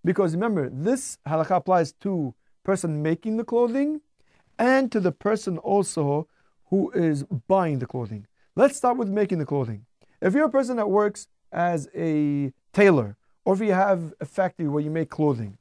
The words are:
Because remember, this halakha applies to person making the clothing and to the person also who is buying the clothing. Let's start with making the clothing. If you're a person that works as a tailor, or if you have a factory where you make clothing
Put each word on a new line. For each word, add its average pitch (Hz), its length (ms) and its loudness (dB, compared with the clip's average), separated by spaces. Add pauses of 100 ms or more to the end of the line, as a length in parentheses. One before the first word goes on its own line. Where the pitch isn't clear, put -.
Because 180 300 2
remember, 175 360 -2
this 208 480 -4 (100)
halakha 160 300 0
applies 175 360 2
to 165 400 -4 (300)
person 170 380 -2
making 165 360 -2
the 233 60 -4
clothing 262 580 0 (560)
and 254 340 2
to 226 80 0
the 180 120 2
person 202 480 -2
also 156 680 0 (420)
who 190 220 2
is 156 320 0 (240)
buying 175 320 2
the 123 60 -4
clothing. 110 400 -8 (300)
Let's 269 220 4
start 247 200 0
with 226 120 -4
making 196 300 -2
the 147 60 -2
clothing. 113 400 -4 (360)
If 185 120 2
you're 294 120 4
a 302 40 0
person 254 280 0
that 208 120 -2
works 208 380 0 (240)
as 170 440 -2
a 147 560 -2 (220)
tailor, 147 420 4 (300)
or 190 80 2
if 196 80 0
you 214 120 2
have 185 460 2
a 165 60 -8
factory 180 420 -4
where 147 160 -2
you 151 60 -4
make 160 200 -4
clothing 117 520 -2